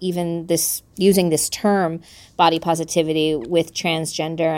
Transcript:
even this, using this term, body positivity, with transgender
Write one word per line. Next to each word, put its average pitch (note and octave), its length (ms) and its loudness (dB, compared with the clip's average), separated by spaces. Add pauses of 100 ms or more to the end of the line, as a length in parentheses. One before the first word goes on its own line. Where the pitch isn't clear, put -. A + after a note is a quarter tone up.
even F3 460 -4
this, - 360 -2 (140)
using F#3 320 4
this D#3 200 0
term, F3+ 520 0 (340)
body E3 240 4
positivity, D#3+ 760 0
with E3 380 -2
transgender D#3+ 680 -4 (160)